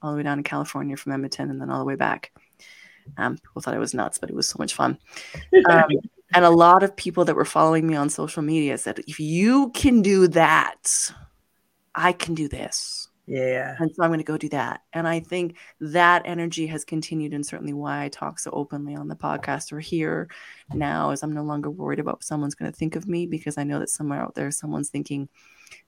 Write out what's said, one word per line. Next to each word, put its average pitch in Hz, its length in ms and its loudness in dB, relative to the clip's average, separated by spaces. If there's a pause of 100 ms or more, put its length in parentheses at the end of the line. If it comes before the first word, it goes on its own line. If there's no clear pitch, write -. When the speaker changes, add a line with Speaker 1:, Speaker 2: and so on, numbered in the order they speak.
Speaker 1:
all 151 100 -6
the 147 60 -4
way 147 60 -4
down 143 140 -2
to 143 60 -6
California 143 520 -6
from 139 160 -8
Edmonton, 139 400 -6
and 135 100 -8
then 135 80 -8
all 135 100 -4
the 131 60 -4
way 139 100 -4
back. - 360 -2 (840)
Um, 127 200 -4
people - 240 -16
thought 127 140 -6
I 110 40 -4
was 113 140 -6
nuts, - 240 -4
but - 120 -8
it - 60 -8
was - 120 -2
so - 100 -6
much - 160 -6
fun. 139 240 0 (720)
Um, 165 200 8 (240)
Speaker 2:
<laughs> - 200 -14
Speaker 1:
and 175 120 8
a 170 40 12
lot 170 340 10
of 196 120 0
people 175 300 0
that 165 100 2
were 151 100 2
following 160 400 4
me 160 100 2
on 147 140 0
social 156 320 -6
media 151 360 0
said, - 300 -6
"If 156 120 -14
you 214 520 2
can 247 300 4
do 190 280 6
that, - 840 2 (840)
I 170 200 2
can 170 200 -6
do 156 140 -4
this." - 600 -10 (200)
Speaker 2:
Yeah. 131 480 -4
Speaker 1:
And 160 160 -2
so 180 80 -4
I'm 165 80 2
gonna 160 140 -2
go 156 140 -4
do 151 120 -6
that. 131 320 -4 (120)
And 165 140 -4
I 165 120 -2
think 170 360 -6 (240)
that 175 460 4
energy 170 400 -4
has 156 180 -8
continued, 156 480 -6
and 143 140 -8
certainly - 280 -10
why 143 300 -6
I 143 60 -6
talk 147 300 -10
so - 100 -10
openly 147 460 -8
on 147 120 -12
the 160 80 -10
podcast 147 560 -6
or 147 80 -10
here 160 500 -6 (440)
now 147 380 -2
is 139 100 -6
I'm 151 120 -6
no 147 100 -6
longer 147 260 -6
worried 151 300 -6
about - 160 -4
what - 80 -20
someone's 147 320 -6
gonna - 160 -8
think 160 240 -6
of 160 120 -8
me, 175 200 -4
because 156 320 -8
I 143 40 -4
know 143 160 -4
that - 120 -6
somewhere 143 280 -6
out - 140 -6
there, 143 160 -6
someone's 147 400 -6
thinking, 143 400 -8 (580)